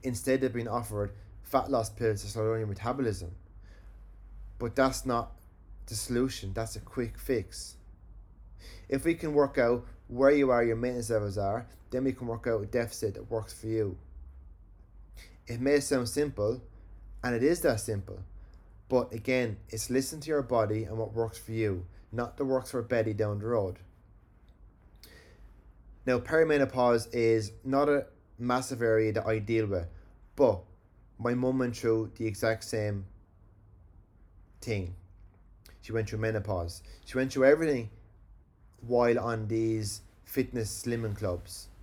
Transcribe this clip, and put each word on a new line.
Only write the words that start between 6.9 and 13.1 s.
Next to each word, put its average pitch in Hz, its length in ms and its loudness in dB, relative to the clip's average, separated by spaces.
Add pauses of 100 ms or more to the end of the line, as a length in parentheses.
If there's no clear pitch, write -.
fix. - 580 -6 (1120)
If 139 160 -2
we 165 100 2
can 160 180 -4
work 147 260 4
out 120 280 4 (200)
where 131 240 4
you 139 200 6
are, 120 120 6
your 117 140 2
maintenance 120 340 -4
levels 104 260 0
are, 104 300 -2 (240)
then 127 140 -2
we 131 80 2
can 127 140 -8
work 113 200 -6
out 113 160 0
a 104 40 -6
deficit 110 480 -2